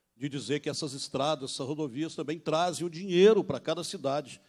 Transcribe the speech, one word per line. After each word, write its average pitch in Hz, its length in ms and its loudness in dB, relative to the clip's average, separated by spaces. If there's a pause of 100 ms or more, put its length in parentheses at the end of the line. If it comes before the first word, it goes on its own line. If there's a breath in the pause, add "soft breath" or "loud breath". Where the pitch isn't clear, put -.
(160)
de 135 120 -6
dizer 143 320 -4
que 147 100 -6
essas 135 240 -6
estradas, 139 560 -2
essas 135 160 -6
rodovias 151 480 -6
também 156 240 -6
trazem 160 480 -2
o 175 40 -6
dinheiro 185 520 6
pra 131 160 -4
cada 165 240 -2
cidade, 143 680 -4